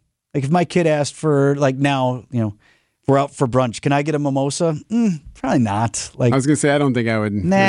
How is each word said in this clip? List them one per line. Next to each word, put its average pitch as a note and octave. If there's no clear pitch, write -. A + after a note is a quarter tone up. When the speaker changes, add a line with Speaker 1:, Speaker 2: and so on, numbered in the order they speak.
Speaker 1:
Like, C#3+
if C3+
my F3
kid E3+
asked D3
for, C#3+
like, C3+
now, C3
you A#2+
know, G#2
we're C#3
out C#3
for C#3
brunch, B2
"Can C#3+
I C#3+
get D3+
a D3
mimosa?" C#3+
Mm, G#3+
probably F#3+
not. A2
Like, B2
Speaker 2:
I -
was C3
gonna D3+
say, D3
I C#3+
don't C#3
think A#2
I A2+
would. G#2+
Speaker 1:
Nah. E3